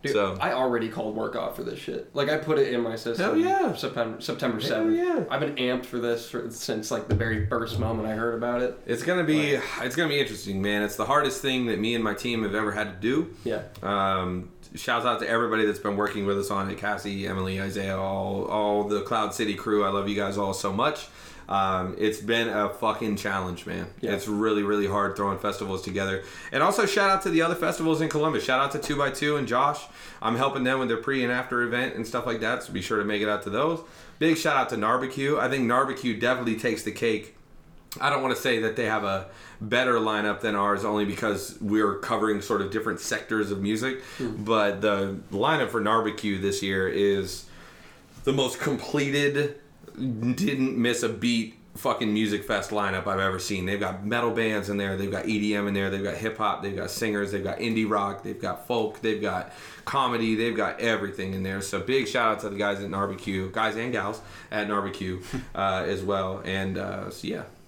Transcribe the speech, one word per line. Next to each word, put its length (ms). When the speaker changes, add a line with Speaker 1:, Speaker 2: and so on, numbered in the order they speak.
Speaker 1:
Dude, 80
Speaker 2:
So. 280
Speaker 1:
I 120
already 380
called 260
work 200
off 200
for 80
this 160
shit. 340
Like, 160
I 80
put 220
it 140
in 80
my 140
system 300
Speaker 2:
Hell 120
yeah. 360
Speaker 1:
September, 480
September 380
Speaker 2:
Hell 100
Speaker 1:
seventh. 280
Speaker 2:
yeah. 340
Speaker 1:
I've 80
been 160
amped 300
for 120
this 320
for, 220
since, 400
like, 160
the 80
very 320
first 320
moment 280
I 40
heard 240
about 260
it. 240
Speaker 2:
It's 160
gonna 220
be, 320
Speaker 1:
Like 80
Speaker 2:
it's 140
gonna 140
be 100
interesting, 420
man. 220
It's 140
the 80
hardest 360
thing 260
that 120
me 160
and 80
my 100
team 300
have 100
ever 180
had 300
to 60
do. 260
Speaker 1:
Yeah. 180
Speaker 2:
Um, 680
shouts 320
out 140
to 60
everybody 380
that's 140
been 180
working 300
with 100
us 140
on 180
it. 80
Cassie, 480
Emily, 340
Isaiah, 380
all, 480
all 380
the 180
Cloud 320
City 220
crew. 300
I 40
love 180
you 80
guys 220
all 160
so 180
much. 360
Um, 500
it's 200
been 280
a 220
fucking 480
challenge, 480
man. 220
Speaker 1:
Yeah. 140
Speaker 2:
It's 160
really, 340
really 240
hard 300
throwing 220
festivals 420
together. 420
And 100
also 220
shout 240
out 140
to 60
the 120
other 120
festivals 460
in 80
Columbus. 380
Shout 160
out 100
to 80
Two 180
by 140
Two 240
and 100
Josh. 360
I'm 160
helping 260
them 160
with 80
their 100
pre 240
and 120
after 300
event 320
and 120
stuff 180
like 140
that, 240
so 80
be 100
sure 160
to 60
make 180
it 60
out 160
to 60
those. 320
Big 180
shout 180
out 140
to 80
Narbecue. 600
I 120
think 160
Narbecue 520
definitely 380
takes 280
the 100
cake. 420
I 100
don't 120
wanna 160
say 220
that 180
they 80
have 180
a 240
better 360
lineup 440
than 160
ours, 300
only 180
because 560
we're 400
covering 420
sort 200
of 100
different 300
sectors 500
of 100
music. 400
Speaker 1:
Mm. 280
Speaker 2:
But 340
the 380
lineup 420
for 100
Narbecue 580
this 240
year 240
is 580
the 100
most 280
completed, 1000
didn't 800
miss 280
a 60
beat 460
fucking 360
music 320
fest 280
lineup 340
I've 140
ever 180
seen. 300
They've 120
got 260
metal 260
bands 380
in 80
there, 200
they've 140
got 160
E 120
D 160
M 120
in 80
there, 160
they've 120
got 120
hip 240
hop, 240
they've 120
got 140
singers, 420
they've 120
got 160
indie 280
rock, 360
they've 180
got 260
folk, 340
they've 200
got 320
comedy, 480
they've 240
got 220
everything 560
in 80
there. 180
So 180
big 280
shout 300
out 40
to 80
the 80
guys 260
at 60
Narbecue, 640
guys 240
and 160
gals 280
at 160
Narbecue, 540
Speaker 1:
<laughs> 180
Speaker 2:
uh, 300
as 180
well. 400
And, 360
uh, 320
so 160
yeah. 160